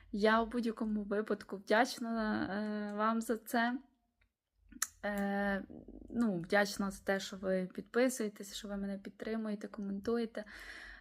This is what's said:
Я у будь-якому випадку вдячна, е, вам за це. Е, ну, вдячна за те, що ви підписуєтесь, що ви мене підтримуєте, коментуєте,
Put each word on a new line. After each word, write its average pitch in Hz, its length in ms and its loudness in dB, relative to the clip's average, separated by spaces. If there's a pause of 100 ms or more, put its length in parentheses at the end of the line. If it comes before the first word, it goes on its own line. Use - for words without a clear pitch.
(120)
Я 214 300 6
у 226 40 2
будь-якому 220 580 -2
випадку 208 540 -2
вдячна, 220 840 2
е, 208 540 -2
вам 226 240 2
за 226 160 0
це. 240 400 0 (1300)
Е, 202 580 2 (460)
ну, 220 280 2
вдячна 202 540 2
за - 120 -12
те, 196 160 2
що 190 180 -8
ви 185 360 0
підписуєтесь, 220 840 -2
що - 120 -10
ви 202 100 -4
мене 196 200 -4
підтримуєте, 214 680 -4
коментуєте, 214 800 -2 (560)